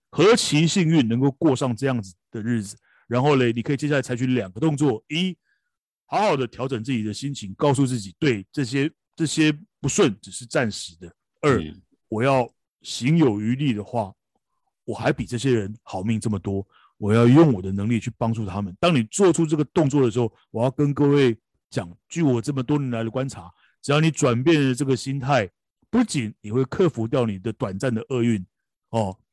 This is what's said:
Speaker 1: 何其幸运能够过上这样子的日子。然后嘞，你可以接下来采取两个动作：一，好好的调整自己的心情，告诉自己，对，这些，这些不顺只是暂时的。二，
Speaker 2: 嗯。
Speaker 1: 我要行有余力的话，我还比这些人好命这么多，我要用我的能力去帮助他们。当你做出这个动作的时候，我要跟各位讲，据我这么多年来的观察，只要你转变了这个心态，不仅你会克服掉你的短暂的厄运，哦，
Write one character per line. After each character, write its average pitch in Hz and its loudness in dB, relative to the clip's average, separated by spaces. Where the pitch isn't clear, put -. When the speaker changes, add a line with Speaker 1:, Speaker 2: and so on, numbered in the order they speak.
Speaker 1:
何 208 6
其 156 2
幸 165 2
运 156 4
能 117 0
够 139 2
过 135 2
上 127 -2
这 135 -4
样 127 0
子 95 -18
的 113 -10
日 117 -4
子。 101 -12
然 123 0
后 143 4
嘞， 120 2
你 117 -4
可 147 -4
以 135 -2
接 147 -4
下 147 0
来 135 0
采 127 -6
取 123 -2
两 113 -2
个 110 -14
动 156 0
作： 143 0
一， 175 -2
好 156 -4
好 196 2
的 131 -2
调 127 -8
整 117 -4
自 135 -4
己 113 -2
的 107 -4
心 139 -8
情， 95 -12
告 147 2
诉 135 4
自 123 -2
己， 98 -12
对， 113 0
这 139 -2
些， 139 -2
这 170 -2
些 151 2
不 143 -4
顺 139 2
只 - -20
是 - -16
暂 120 -2
时 - -12
的。 87 -18
二， 135 2
Speaker 2:
嗯。 80 -8
Speaker 1:
我 110 -4
要 131 2
行 143 -2
有 123 2
余 117 -2
力 139 -2
的 104 -4
话， 101 -6
我 113 -8
还 - -2
比 135 -4
这 117 -8
些 127 0
人 104 -2
好 95 -10
命 110 -2
这 113 -4
么 104 -2
多， 98 -6
我 104 0
要 117 6
用 147 8
我 98 -2
的 95 -6
能 101 -4
力 117 0
去 117 -6
帮 117 0
助 113 -4
他 95 -6
们。 95 -8
当 175 2
你 123 2
做 190 4
出 165 0
这 156 -2
个 147 0
动 156 2
作 139 2
的 120 2
时 107 -2
候， 117 0
我 110 -4
要 131 2
跟 147 0
各 143 2
位 139 4
讲， 92 -8
据 170 -4
我 123 2
这 147 -6
么 131 -4
多 147 0
年 139 -4
来 117 -4
的 113 -4
观 131 -4
察， 87 -14
只 139 -2
要 151 4
你 160 4
转 127 0
变 156 4
了 127 0
这 131 -4
个 131 0
心 135 -6
态， 127 0
不 240 2
仅 120 -4
你 107 -12
会 123 0
克 180 0
服 117 -2
掉 127 0
你 101 -4
的 110 -6
短 95 -6
暂 127 -2
的 107 -4
厄 123 -2
运， 110 0
哦， 104 -2